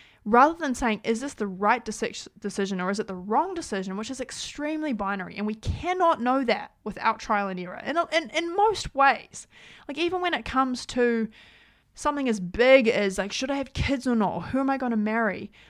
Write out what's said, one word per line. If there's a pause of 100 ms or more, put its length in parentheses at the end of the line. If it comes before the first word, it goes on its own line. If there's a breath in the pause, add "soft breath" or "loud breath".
(280 loud breath)
rather
than
saying,
"Is
this
the
right
deci-, (120)
decision
or
is
it
the
wrong
decision?"
which
is
extremely
binary,
and
we
cannot
know
that (120)
without
trial
and
error.
And (120)
in,
in
most
ways, (420 loud breath)
like,
even
when
it
comes
to (640 loud breath)
something
as
big
as,
like,
should
I
have
kids
or
not?
Or
who
am
I
gonna
marry? (180 soft breath)